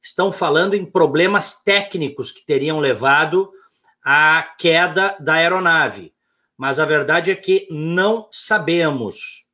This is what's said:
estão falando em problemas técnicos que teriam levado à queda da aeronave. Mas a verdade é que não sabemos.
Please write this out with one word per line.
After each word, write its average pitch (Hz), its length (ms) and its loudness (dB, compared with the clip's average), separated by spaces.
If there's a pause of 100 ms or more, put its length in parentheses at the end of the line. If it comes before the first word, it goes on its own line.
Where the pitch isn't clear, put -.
estão 190 300 -2
falando 175 420 0
em 190 100 -2
problemas 175 760 2
técnicos 170 680 -2
que - 120 -20
teriam 151 360 0
levado 147 680 0 (540)
à 156 380 4 (160)
queda 175 640 0
da 151 140 0
aeronave. 165 800 0 (440)
Mas 135 240 -4
a 156 40 2
verdade 156 460 0
é 190 60 -2
que 190 340 -2
não 180 600 -2
sabemos. 156 1200 -4